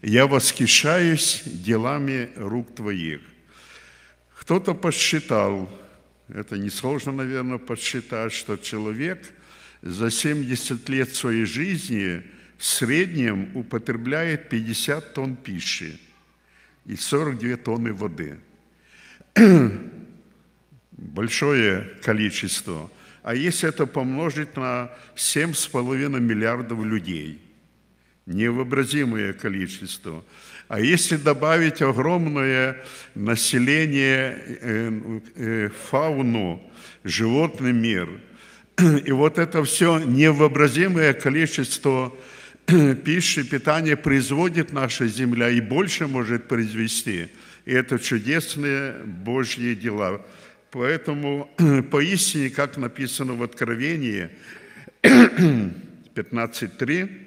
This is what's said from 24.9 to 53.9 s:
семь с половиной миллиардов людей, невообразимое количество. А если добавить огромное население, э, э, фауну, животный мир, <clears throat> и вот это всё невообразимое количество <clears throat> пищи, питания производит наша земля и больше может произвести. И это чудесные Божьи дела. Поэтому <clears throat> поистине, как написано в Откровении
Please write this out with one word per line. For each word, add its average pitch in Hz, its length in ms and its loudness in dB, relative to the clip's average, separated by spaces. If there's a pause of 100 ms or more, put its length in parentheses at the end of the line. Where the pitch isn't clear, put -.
семь 156 400 -2
с - 120 -4
половиной 131 540 -2
миллиардов 113 640 -2
людей, 85 560 -6 (840)
невообразимое 120 1040 0
количество. 95 920 -8 (440)
А 107 120 -4
если 165 360 2
добавить 156 640 2
огромное 135 1040 0 (300)
население, 131 1300 2 (180)
э, 110 600 -4 (140)
э, 110 360 -2 (180)
фауну, 123 760 0 (420)
животный 123 680 0
мир, 101 480 0 (580)
<clears throat> 156 260 6
и 139 80 -4
вот 151 260 4
это 165 260 0
всё 170 340 4
невообразимое 147 1120 4
количество 135 1040 0 (520)
<clears throat> 147 380 6
пищи, 160 380 0
питания 151 540 2
производит 151 760 2
наша 131 360 0
земля 120 420 0
и 120 100 4
больше 151 460 -2
может 120 400 -4
произвести. 110 800 -2 (360)
И 127 80 -4
это 127 260 2
чудесные 139 920 -4 (120)
Божьи 117 680 -4
дела. 101 500 -4 (460)
Поэтому 143 880 -4
<clears throat> 139 320 4
поистине, 147 600 0
как 143 260 -4
написано 127 560 -6
в 120 100 -6
Откровении 120 840 -4 (760)